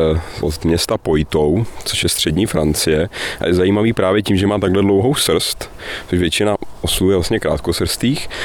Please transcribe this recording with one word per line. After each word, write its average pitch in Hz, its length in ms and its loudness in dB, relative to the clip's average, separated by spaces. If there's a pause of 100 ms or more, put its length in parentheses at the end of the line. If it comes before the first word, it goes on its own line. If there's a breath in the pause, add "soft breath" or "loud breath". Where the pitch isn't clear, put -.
(400 loud breath)
od - 240 -4
města 85 340 0
Poitou, 78 680 2 (200 loud breath)
což - 180 -4
je 87 60 0
střední 87 380 0
Francie. 78 600 0 (320 loud breath)
A - 60 -2
je 90 80 2
zajímavý 104 380 2
právě 98 300 2
tím, 98 140 0
že 98 100 2
má 104 120 2
takhle 98 240 2
dlouhou 101 320 4
srst, - 560 -2 (380 loud breath)
což 90 100 0
většina 101 380 0 (240)
oslů 92 300 2
je 98 60 4
vlastně 101 240 0
krátkosrstých. 85 880 -2 (160 loud breath)